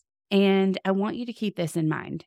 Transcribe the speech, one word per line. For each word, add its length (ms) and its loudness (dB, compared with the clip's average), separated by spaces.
And 540 4
I 80 0
want 240 -2
you 120 -8
to 60 -8
keep 220 -4
this 220 -4
in 100 2
mind. 400 -6